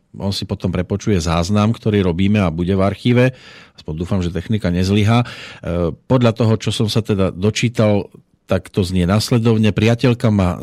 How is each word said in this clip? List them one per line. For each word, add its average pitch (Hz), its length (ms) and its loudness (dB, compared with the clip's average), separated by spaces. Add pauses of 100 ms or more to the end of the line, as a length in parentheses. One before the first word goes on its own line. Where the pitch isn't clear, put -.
(160)
on 98 180 -6
si - 100 -8
potom 92 300 -6
prepočuje 95 480 -2
záznam, 87 480 0
ktorý 104 320 0
robíme 98 400 0
a 87 100 0
bude 87 220 -2
v 95 80 0
archíve. 120 420 2 (540)
Aspoň - 160 -12
dúfam, 87 260 -4
že 85 140 -4
technika 90 400 -2
nezlyhá. 101 480 2
E, 120 40 -10 (680)
podľa 123 400 2
toho, 113 240 2
čo - 160 -6
som 107 160 -2
sa 110 140 -2
teda 95 260 0
dočítal, 107 800 0 (380)
tak - 240 -4
to 107 100 0
znie 90 240 0
nasledovne. 110 640 2
Priateľka 117 640 2
má 92 300 2